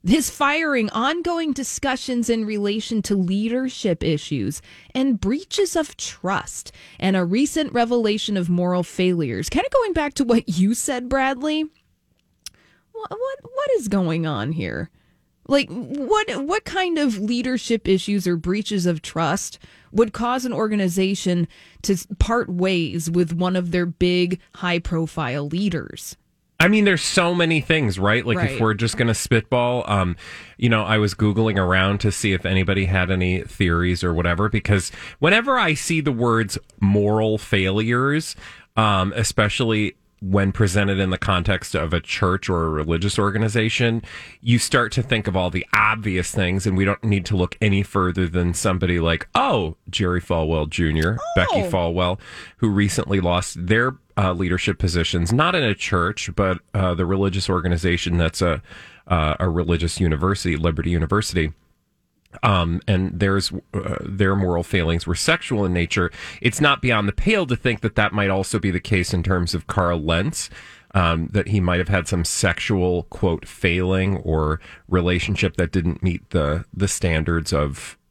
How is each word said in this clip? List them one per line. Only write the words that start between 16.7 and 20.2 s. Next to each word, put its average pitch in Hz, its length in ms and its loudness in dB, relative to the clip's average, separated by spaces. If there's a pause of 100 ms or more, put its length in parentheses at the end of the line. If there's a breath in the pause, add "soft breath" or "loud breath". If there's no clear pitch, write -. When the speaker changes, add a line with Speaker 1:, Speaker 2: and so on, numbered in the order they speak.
Speaker 1:
of 262 220 0
leadership 240 680 -2
issues 190 380 0
or 175 120 0
breaches 190 480 -2
of 170 160 0
trust - 580 -4 (320 loud breath)
would 214 220 2
cause 240 320 -2